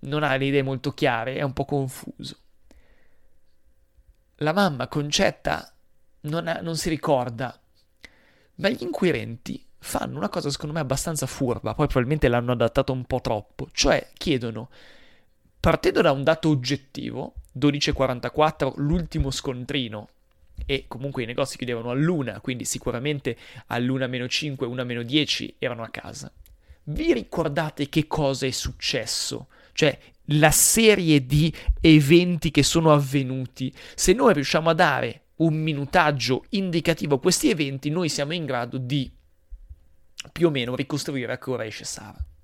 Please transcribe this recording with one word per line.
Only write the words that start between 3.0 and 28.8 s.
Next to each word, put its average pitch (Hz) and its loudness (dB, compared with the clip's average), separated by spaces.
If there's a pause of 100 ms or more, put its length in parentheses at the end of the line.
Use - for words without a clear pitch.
La 151 -2
mamma 160 0
Concetta - -2 (500)
non 165 -6
ha, 165 -4
non 165 -6
si 156 -4
ricorda, 127 -2 (960)
ma - -2
gli - -4
inquirenti 131 -4 (160)
fanno - -6
una 202 -4
cosa 156 -4
secondo 147 -6
me 165 -4
abbastanza 135 -4
furba, 113 -4
poi 151 2
probabilmente 139 2
l'hanno 120 2
adattato 123 2
un 127 -4
po' 127 -4
troppo, 117 -6
cioè - 2
chiedono, 120 -4 (920)
partendo - 2
da 170 6
un 139 0
dato 160 2
oggettivo, 127 -4 (180)
dodici 143 0
e - 0
quarantaquattro, 131 0
l'ultimo 151 -2
scontrino, 123 -6 (560)
e 135 -4
comunque 131 -8
i - -10
negozi 123 -4
chiudevano 120 -6
all'una, 135 -2
quindi 123 -6
sicuramente 131 -6 (300)
all'una 127 -2
meno 123 -6
cinque, 135 -4
una 123 -6
meno 120 -6
dieci 127 -2
erano 120 -6
a 110 -12
casa. - -14 (520)
Vi 302 0
ricordate 160 -2
che 151 0
cosa 135 0
è 131 0
successo? - -6 (240)